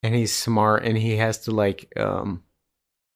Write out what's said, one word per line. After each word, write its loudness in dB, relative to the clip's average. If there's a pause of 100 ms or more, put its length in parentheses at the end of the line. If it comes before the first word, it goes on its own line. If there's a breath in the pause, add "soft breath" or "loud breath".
And 0
he's 0
smart, 2
and 0
he 0
has 0
to, -8
like, 0
um, -4 (720)